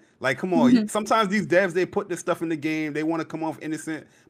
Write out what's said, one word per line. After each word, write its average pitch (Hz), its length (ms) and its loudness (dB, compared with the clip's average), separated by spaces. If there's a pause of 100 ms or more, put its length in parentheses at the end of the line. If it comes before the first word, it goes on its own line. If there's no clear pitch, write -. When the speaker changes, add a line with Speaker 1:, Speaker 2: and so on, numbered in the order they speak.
(180)
Speaker 1:
Like, 131 200 0
come 185 140 -4
on. 240 200 6
Speaker 2:
Mm-hmm. 220 160 6
Speaker 1:
Sometimes 214 420 2
these 196 160 0
devs, 175 260 4
they 175 140 0
put 196 240 -4
this 170 100 -6
stuff 170 220 -2
in 165 80 -4
the 165 60 -2
game. 156 360 -4
They 151 100 -4
wanna 160 220 -2
come 160 180 -10
off 156 200 -6
innocent, 156 440 -8 (220)